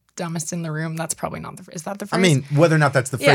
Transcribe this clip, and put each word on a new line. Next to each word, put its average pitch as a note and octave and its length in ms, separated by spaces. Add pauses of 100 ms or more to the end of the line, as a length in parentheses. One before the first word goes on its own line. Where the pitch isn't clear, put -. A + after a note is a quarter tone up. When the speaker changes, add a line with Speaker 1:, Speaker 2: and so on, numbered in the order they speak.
(180)
Speaker 1:
dumbest E3 360
in E3+ 100
the D#3+ 80
room"? D#3+ 260
That's D#3+ 160
probably E3 280
not E3 160
the F#3 60
phr-, - 80
is E3 120
that G3+ 160
the G3+ 60
Speaker 2:
I - 20
Speaker 1:
phrase? E3 140
Speaker 2:
mean, D3+ 220 (140)
whether D#3+ 180
or D#3 40
not C#3+ 140
that's B2+ 160
the B2 80
phrase, A#2 180